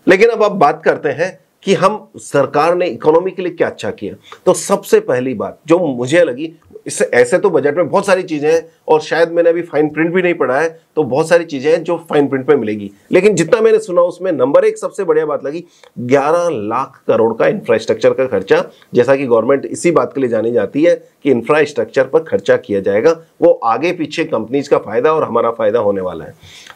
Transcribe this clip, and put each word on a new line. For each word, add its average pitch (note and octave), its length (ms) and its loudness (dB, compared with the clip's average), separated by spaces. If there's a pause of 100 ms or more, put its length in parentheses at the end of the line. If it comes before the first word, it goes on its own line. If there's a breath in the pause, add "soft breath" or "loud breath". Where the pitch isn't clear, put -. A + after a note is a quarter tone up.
लेकिन G3 220 4
अब A3 140 0
आप G#3 100 2
बात - 320 2
करते D#3 260 0
हैं E3+ 260 -6 (260)
कि F#3+ 100 0
हम, F#3+ 340 0 (100)
सरकार D3 580 0
ने F3 120 0
इकोनॉमी D#3+ 440 0
के F3+ 100 -10
लिए F3 100 -4
क्या D#3 160 -2
अच्छा G#2 240 -8
किया। F#2 220 -12 (320 loud breath)
तो F3+ 80 4
सबसे G3+ 480 0
पहली C3 320 -2
बात G2+ 340 -8
जो E3 120 4
मुझे C3+ 440 0
लगी, D3 280 -4 (360)
इससे, - 180 -4
ऐसे - 320 2
तो G3 120 0
बजट C#3+ 280 2
में E3+ 120 0
बहुत F3 160 0
सारी F#3+ 180 0
चीजें D3+ 260 -2
हैं E3 120 2 (260 soft breath)
और D#3 140 4
शायद E3 300 0
मैंने E3+ 180 2
अभी E3+ 120 0
फाइन D#3 280 -2
प्रिंट D#3 240 -2
भी F#3 80 2
नहीं F3 120 0
पढ़ा C#3 260 0
है, E3 80 0 (280 soft breath)
तो D#3 80 0
बहुत C#3 260 -2
सारी E3+ 160 4
चीजें D3 260 -4
हैं E3 120 0
जो E3+ 120 -4 (140)
फाइन D3 180 2
प्रिंट C3 220 -2
में D3+ 60 4
मिलेगी, G#2+ 340 -4 (220 soft breath)
लेकिन F#3+ 240 4
जितना E3 260 0
मैंने A3 180 4
सुना F3 220 0
उसमें F3+ 300 -2
नंबर D3 340 2
एक A3 120 0
सबसे G3 260 -8
बढ़िया D#3+ 220 0
बात C#3+ 200 -6
लगी, D#3 180 -8 (360 soft breath)
ग्यारह C#3 520 2
लाख A#2+ 560 -6
करोड़ A2+ 260 2
का D3 140 0
इंफ्रास्ट्रक्चर A#2+ 680 0
का C3 120 -2
खर्चा, B2+ 380 0 (300 soft breath)
जैसा C3+ 220 4
कि C#3 100 -2
गवर्नमेंट A#2+ 400 2
इसी - 260 -2
बात C3+ 220 0
के C3+ 80 -6
लिए B2+ 80 0
जानी A2+ 220 -2
जाती A#2 320 -2
है E3+ 120 4 (280 soft breath)
कि C#3+ 80 2
इंफ्रास्ट्रक्चर C3 720 0
पर D#3 200 0
खर्चा B2+ 340 0
किया G2+ 220 -4
जाएगा, G#2 360 2 (260 loud breath)
वो E3+ 120 6
आगे A#2+ 380 -2
पीछे E3 340 -6
कंपनीज B2 420 -4
का D#3 120 2
फायदा B2 340 0
और D#3 100 0
हमारा A#2 280 0
फायदा A2+ 280 0
होने G2+ 220 0
वाला E2 240 -8
है। E2 100 -18 (400 loud breath)